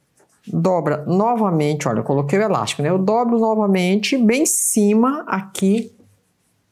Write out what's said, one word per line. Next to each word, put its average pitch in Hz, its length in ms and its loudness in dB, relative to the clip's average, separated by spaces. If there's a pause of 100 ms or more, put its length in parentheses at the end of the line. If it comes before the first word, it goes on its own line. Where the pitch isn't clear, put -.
(460)
Dobra 165 580 0
novamente, 170 840 0
olha, 110 100 0
eu - 60 -4
coloquei 143 340 0
o 208 40 2
elástico, 151 380 -2
né? 147 80 -2
Eu 185 100 0
dobro 233 400 0
novamente, 214 800 0
bem 240 260 2
em 320 40 0
cima 226 800 0
aqui 196 680 -2 (760)